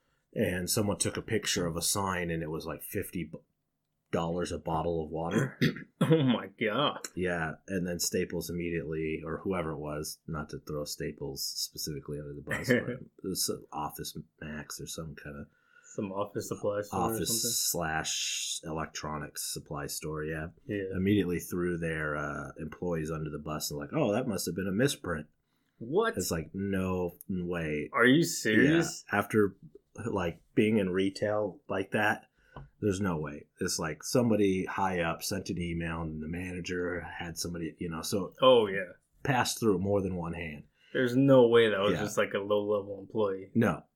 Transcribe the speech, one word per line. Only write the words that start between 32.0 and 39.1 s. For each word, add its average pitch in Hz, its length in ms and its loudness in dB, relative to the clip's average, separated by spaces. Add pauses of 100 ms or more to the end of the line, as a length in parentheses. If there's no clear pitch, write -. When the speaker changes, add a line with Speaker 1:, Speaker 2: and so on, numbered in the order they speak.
Speaker 1:
there's 98 200 2
no 92 180 0
way. 73 280 -8 (140)
It's 92 180 -2
like 78 240 -6
somebody 104 640 4
high 92 340 -2
up 82 220 -2
sent 98 280 -4
an 87 100 -4
email 82 420 -4
and 78 200 -6
the 78 60 -6
manager 90 720 -4
had 82 380 -10
somebody, 85 400 -6
you 90 100 -4
know, 80 140 -4
so 92 400 -2
Speaker 2:
Oh, 123 240 10
yeah. 95 260 -4 (300)